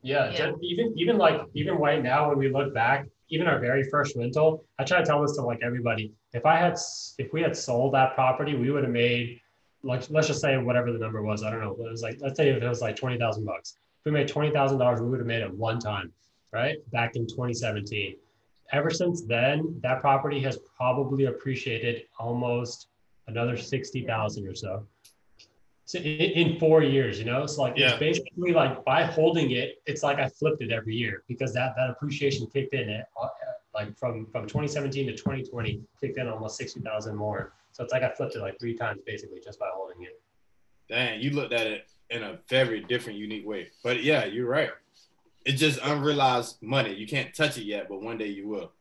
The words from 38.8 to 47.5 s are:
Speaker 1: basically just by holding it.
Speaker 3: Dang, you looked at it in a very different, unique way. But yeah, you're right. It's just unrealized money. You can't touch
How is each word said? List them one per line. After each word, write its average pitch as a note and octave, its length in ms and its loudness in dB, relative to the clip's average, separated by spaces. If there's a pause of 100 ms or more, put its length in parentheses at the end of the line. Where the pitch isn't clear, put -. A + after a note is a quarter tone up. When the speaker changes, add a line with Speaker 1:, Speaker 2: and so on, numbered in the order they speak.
Speaker 1:
basically - 400 -12
just - 160 -14
by G2 140 -4
holding F#2 300 -10
it. F2+ 160 -20 (680)
Speaker 3:
Dang, A2+ 320 -2
you C3+ 120 0
looked C#3+ 200 -2
at A#2 140 0
it G#2+ 200 -6 (220)
in A#2 140 -6
a F#2 160 -10 (100)
very B2 320 2
different, A2 380 -4
unique G#2 280 -8
way. G2 220 -8 (160)
But A#2+ 180 0
yeah, C#3 220 2
you're A#2 240 -4
right. C#3+ 220 0 (760)
It's C#3 160 0
just D3 220 2
unrealized C#3 800 2
money. A2+ 320 0
You G#2+ 120 -10
can't C3 280 -4
touch C#3+ 240 0